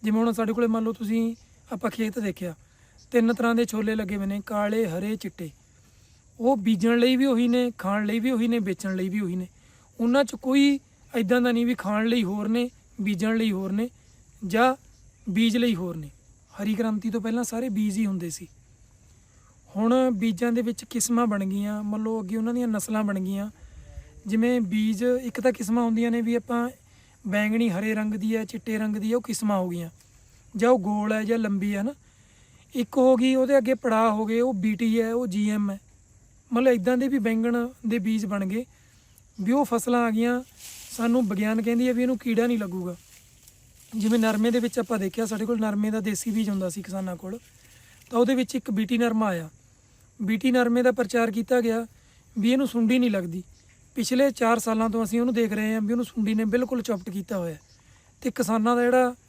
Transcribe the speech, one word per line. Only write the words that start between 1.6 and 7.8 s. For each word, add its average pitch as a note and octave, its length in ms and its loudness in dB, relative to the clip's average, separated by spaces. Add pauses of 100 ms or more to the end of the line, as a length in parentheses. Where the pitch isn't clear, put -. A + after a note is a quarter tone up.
ਆਪਾਂ G#3 180 -4
ਖੇਤ A3 280 -4
ਦੇਖਿਆ, F3+ 360 -6 (560)
ਤਿੰਨ A#3 220 4
ਤਰ੍ਹਾਂ A#3 220 2
ਦੇ A#3 100 2
ਛੋਲੇ A3 300 -2
ਲੱਗੇ G#3 220 -4
ਹੋਏ G3 100 -4
ਨੇ, G3+ 200 -4
ਕਾਲੇ, G#3+ 400 0
ਹਰੇ, F#3 300 -4
ਚਿੱਟੇ। E3+ 340 -12 (880)
ਉਹ B3+ 160 4
ਬੀਜਣ A3 420 2
ਲਈ B3 180 6
ਵੀ B3+ 80 4
ਉਹੀ B3 240 4
ਨੇ, B3 300 2
ਖਾਣ G3+ 280 -2